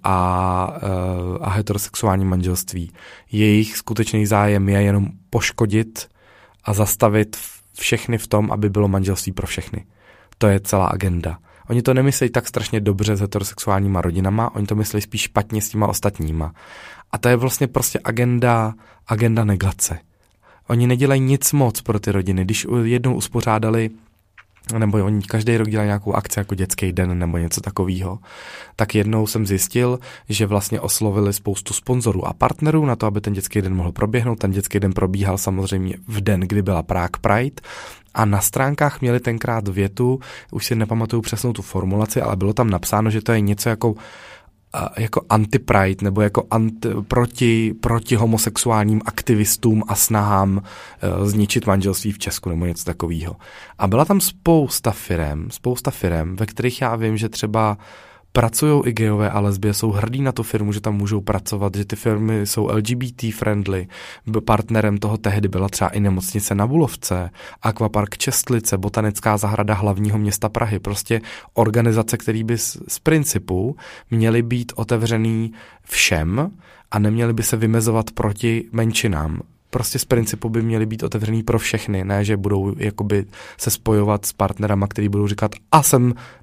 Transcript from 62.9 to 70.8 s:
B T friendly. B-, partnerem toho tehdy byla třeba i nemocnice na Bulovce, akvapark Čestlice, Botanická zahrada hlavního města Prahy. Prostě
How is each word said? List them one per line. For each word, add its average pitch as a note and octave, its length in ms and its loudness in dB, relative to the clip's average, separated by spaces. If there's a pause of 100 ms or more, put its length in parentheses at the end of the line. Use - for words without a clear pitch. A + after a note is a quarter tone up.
B B2 180 -4
T A2+ 200 -6
friendly. G2 540 -2 (400)
B-, A2 140 0
partnerem G#2+ 580 0
toho G#2+ 200 -2
tehdy G2+ 300 0
byla F#2+ 200 0
třeba F#2 220 -2
i G#2 100 -2
nemocnice G2 540 0
na G#2 120 2
Bulovce, A#2 640 0 (320)
akvapark G#2+ 560 -2
Čestlice, A#2 600 0
Botanická G#2 580 0
zahrada G#2 380 0
hlavního G#2 440 2
města G#2 300 0
Prahy. G#2 300 -2
Prostě G2+ 420 -2 (320)